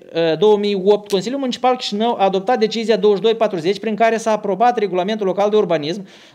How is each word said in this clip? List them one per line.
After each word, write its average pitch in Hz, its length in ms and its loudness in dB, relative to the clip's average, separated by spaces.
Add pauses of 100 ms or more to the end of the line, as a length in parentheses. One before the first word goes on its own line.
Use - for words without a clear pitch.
(140)
uh, 160 240 0
două 208 180 4
mii 202 280 -2
opt, 202 260 2
Consiliul 220 300 -2
Municipal 254 360 0
Chișinău 226 380 -2
a 196 100 0
adoptat 190 340 0
decizia 220 380 0
douăzeci 196 260 2
și 226 80 2
doi 220 80 0
patruzeci, 202 400 -2
prin 214 160 -4
care 226 220 2
s-a 220 140 -2
aprobat 214 480 0
regulamentul 202 480 -2
local 185 240 0
de 214 60 2
urbanism 175 520 -2 (260)